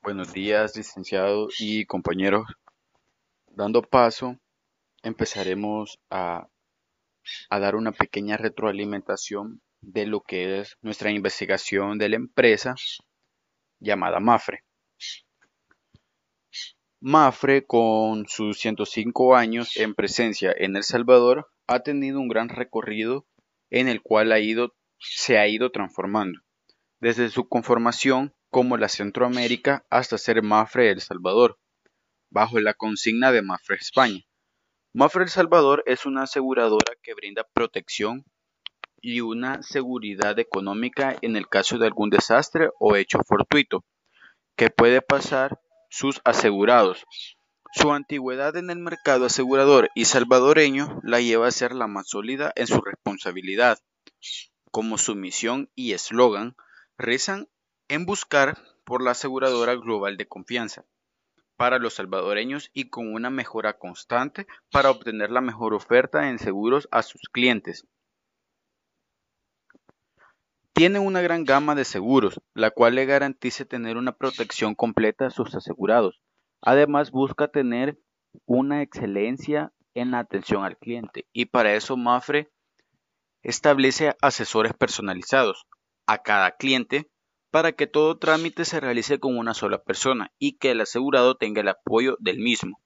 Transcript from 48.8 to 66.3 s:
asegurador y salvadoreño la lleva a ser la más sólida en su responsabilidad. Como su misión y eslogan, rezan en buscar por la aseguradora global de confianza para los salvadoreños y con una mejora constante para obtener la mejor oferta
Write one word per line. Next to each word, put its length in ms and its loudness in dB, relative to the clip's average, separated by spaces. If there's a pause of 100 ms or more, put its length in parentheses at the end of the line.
asegurador 720 6
y 80 0
salvadoreño 960 4
la 180 2
lleva 280 2
a 20 2
ser 240 -4
la 140 -6
más 180 -10
sólida 480 -6
en 140 -4
su 120 2
responsabilidad. 1000 -2 (880)
Como 260 -4
su 200 -2
misión 580 -6
y 180 -6
eslogan, 640 2 (420)
rezan 520 -4 (380)
en 200 -6
buscar 500 0 (300)
por 160 -4
la 80 0
aseguradora 640 -2
global 420 -4
de 100 -10
confianza 600 -10 (720)
para 200 2
los 180 -4
salvadoreños 760 -6
y 160 -10
con 240 -12
una 160 -8
mejora 480 -6
constante 720 -6 (240)
para 200 4
obtener 400 -4
la 120 0
mejor 320 -4
oferta 560 2